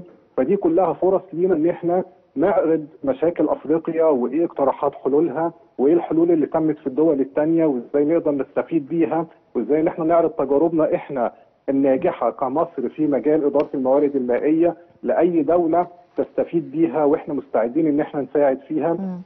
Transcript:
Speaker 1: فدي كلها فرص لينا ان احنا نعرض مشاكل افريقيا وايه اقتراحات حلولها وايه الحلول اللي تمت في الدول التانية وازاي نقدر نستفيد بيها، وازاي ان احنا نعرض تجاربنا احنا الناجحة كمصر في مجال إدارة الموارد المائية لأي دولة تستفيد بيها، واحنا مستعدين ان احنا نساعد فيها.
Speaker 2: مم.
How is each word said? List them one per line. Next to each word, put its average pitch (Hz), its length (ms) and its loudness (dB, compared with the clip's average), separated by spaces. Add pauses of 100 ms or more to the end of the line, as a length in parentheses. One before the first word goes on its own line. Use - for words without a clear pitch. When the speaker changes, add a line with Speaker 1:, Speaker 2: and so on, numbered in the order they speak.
(380)
Speaker 1:
فدي 139 200 0
كلها 175 360 2
فرص 185 280 0 (120)
لينا 180 220 0
ان 156 140 2
احنا 175 340 -2 (320)
نعرض 160 500 2 (180)
مشاكل 156 460 0
افريقيا 160 540 0
وايه 143 420 2
اقتراحات 143 500 -2
حلولها 156 580 0 (240)
وايه 139 160 2
الحلول 170 380 2
اللي 151 140 2
تمت 156 320 -2
في - 100 -12
الدول 143 340 2
التانية 160 440 0
وازاي 143 400 0
نقدر 160 260 0
نستفيد 135 560 -4
بيها، 160 380 -2 (300)
وازاي 123 260 0
ان 165 60 2
احنا 170 180 -4
نعرض 165 240 2
تجاربنا 156 680 0
احنا 127 360 -4 (380)
الناجحة 135 640 0
كمصر 135 580 -4
في 151 180 -2
مجال 143 380 0
إدارة 143 280 0
الموارد 139 420 0
المائية 151 600 0 (280)
لأي 165 400 2
دولة 170 440 0 (300)
تستفيد 139 540 -4
بيها، 156 340 0
واحنا - 280 0
مستعدين 127 540 -2
ان 147 120 0
احنا 147 220 -4
نساعد 131 380 0
فيها. 160 340 -4
Speaker 2:
مم. 185 320 -6